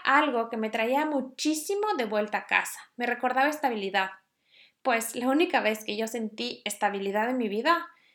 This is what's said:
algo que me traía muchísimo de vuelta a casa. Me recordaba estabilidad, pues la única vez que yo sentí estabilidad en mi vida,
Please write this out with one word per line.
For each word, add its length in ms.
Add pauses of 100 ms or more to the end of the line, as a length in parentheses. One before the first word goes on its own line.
algo 440
que 80
me 120
traía 380
muchísimo 880
de 80
vuelta 340
a 60
casa. 340 (160)
Me 120
recordaba 420
estabilidad, 600 (720)
pues 320
la 140
única 320
vez 220
que 140
yo 100
sentí 560
estabilidad 680
en 80
mi 120
vida, 380 (280)